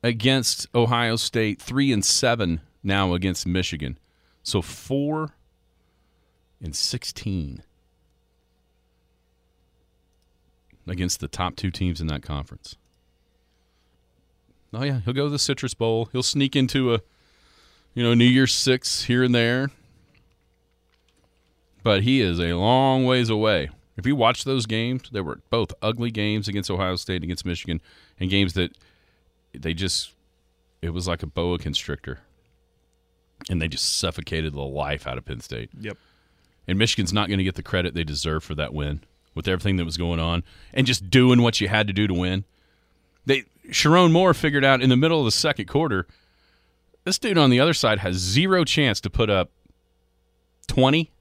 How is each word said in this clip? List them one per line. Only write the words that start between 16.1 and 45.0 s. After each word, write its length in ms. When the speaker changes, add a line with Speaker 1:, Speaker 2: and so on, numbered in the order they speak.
Speaker 1:
He'll 100
sneak 340
into 380
a, 60
you 80
know, 120
New 100
Year's 280
Six 520
here 180
and 120
there. 360
But 200
he 180
is 200
a 140
long 500
ways 260
away. 400
If 100
you 100
watch 280
those 220
games, 360
they 80
were 200
both 300
ugly 300
games 380
against 220
Ohio 260
State 200
and 80
against 220
Michigan, 340
and 120
games 240
that 220
they 220
just, 380
it 80
was 160
like 160
a 60
boa 300
constrictor, 600
and 140
they 60
just 300
suffocated 560
the 80
life 440
out 120
of 60
Penn 160
State. 380
Speaker 2:
Yep. 180
Speaker 1:
And 120
Michigan's 340
not 160
gonna 160
get 100
the 80
credit 320
they 80
deserve 400
for 140
that 180
win 280
with 100
everything 300
that 80
was 120
going 220
on 240
and 140
just 240
doing 320
what 180
you 80
had 180
to 60
do 160
to 60
win. 300
They, 180
Sherrone 440
Moore 220
figured 300
out 160
in 100
the 60
middle 220